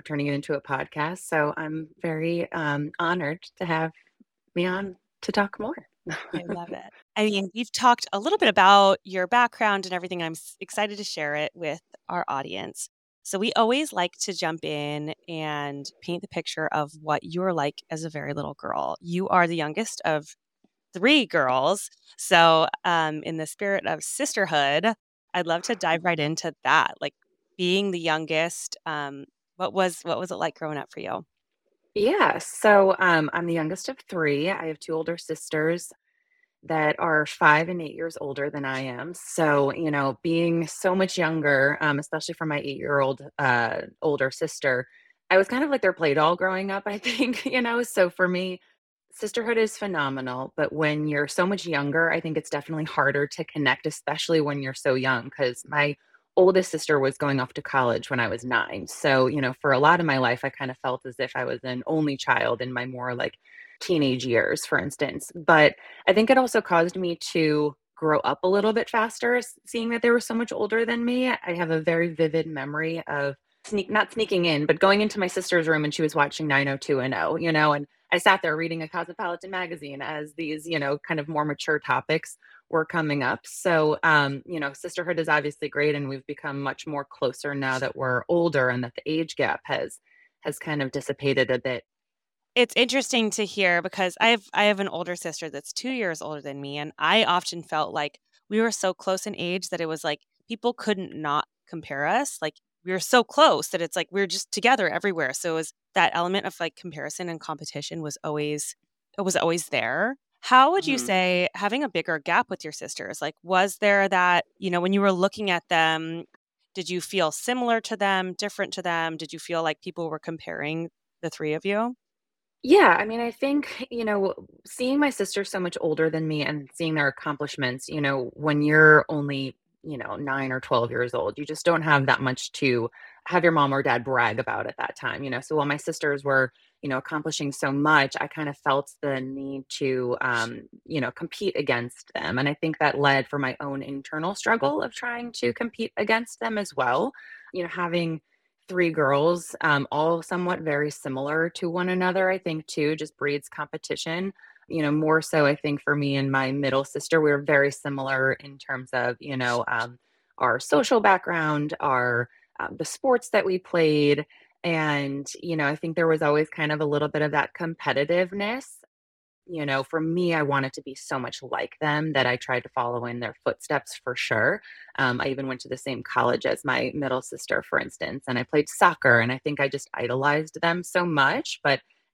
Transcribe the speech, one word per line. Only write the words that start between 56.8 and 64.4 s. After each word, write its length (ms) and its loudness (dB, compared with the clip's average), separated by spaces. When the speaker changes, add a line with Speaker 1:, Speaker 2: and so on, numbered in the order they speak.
Speaker 1:
was 180 0
going 220 0
off 140 -4
to 80 -8
college 480 0
when 100 -2
I 80 0
was 160 -6
nine. 440 -2
So, 400 2
you 140 0
know, 200 -2
for 100 2
a 80 4
lot 200 6
of 60 0
my 120 2
life, 260 0
I 60 -4
kind 220 -8
of 80 -12
felt 260 -6
as 140 -14
if 160 -4
I 100 -4
was 180 -6
an 240 -6
only 300 0
child 440 0
in 120 -6
my 140 -4
more, 280 -6
like, 220 -4
teenage 460 2
years, 400 2